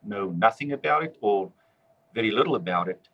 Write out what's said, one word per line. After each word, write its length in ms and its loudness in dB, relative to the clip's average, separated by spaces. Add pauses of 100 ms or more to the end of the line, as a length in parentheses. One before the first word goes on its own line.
know 280 -6
nothing 420 0
about 300 0
it 180 -8
or 320 2 (640)
very 160 0
little 240 2
about 340 -2
it, 260 -8